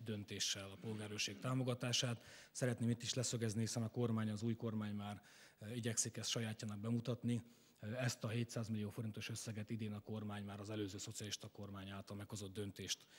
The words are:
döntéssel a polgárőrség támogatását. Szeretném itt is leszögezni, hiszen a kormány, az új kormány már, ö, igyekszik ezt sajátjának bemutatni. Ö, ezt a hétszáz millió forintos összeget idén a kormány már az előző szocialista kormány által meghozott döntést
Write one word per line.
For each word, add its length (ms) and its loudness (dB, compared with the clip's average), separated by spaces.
döntéssel 680 -2
a 100 -12
polgárőrség 580 -2
támogatását. 840 2
Szeretném 380 4
itt 120 4
is 120 0
leszögezni, 460 2
hiszen 240 2
a 60 0
kormány, 400 4
az 140 0
új 120 4
kormány 380 0
már, 280 -4
ö, 140 -6
igyekszik 440 2
ezt 120 -2
sajátjának 500 0
bemutatni. 640 2
Ö, 140 -4
ezt 300 0
a 40 2
hétszáz 400 0
millió 220 0
forintos 400 -4
összeget 400 -4
idén 240 -2
a 60 -4
kormány 440 -4
már 160 -6
az 100 -6
előző 280 0
szocialista 500 -4
kormány 420 -8
által 280 -6
meghozott 360 -6
döntést 520 -2